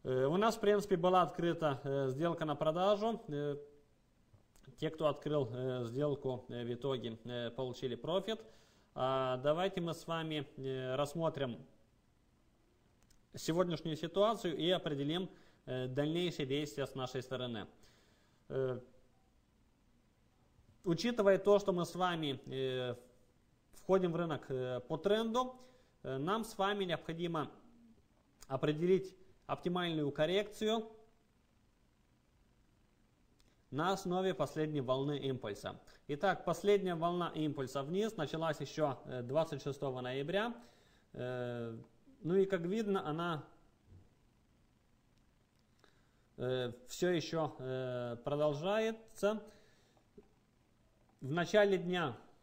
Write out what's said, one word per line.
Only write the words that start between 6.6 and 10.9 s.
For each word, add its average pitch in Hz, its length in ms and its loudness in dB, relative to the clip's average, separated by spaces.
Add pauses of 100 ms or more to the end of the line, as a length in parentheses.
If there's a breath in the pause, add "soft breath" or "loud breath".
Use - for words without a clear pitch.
в 120 100 -4
итоге, 117 500 -4
э, 120 260 -6
получили 127 440 -4
профит. 190 500 -2 (500 loud breath)
А, 131 440 0
давайте 175 420 2
мы 170 140 -2
с - 120 -12
вами, 160 400 -2 (120)
э, 131 380 -2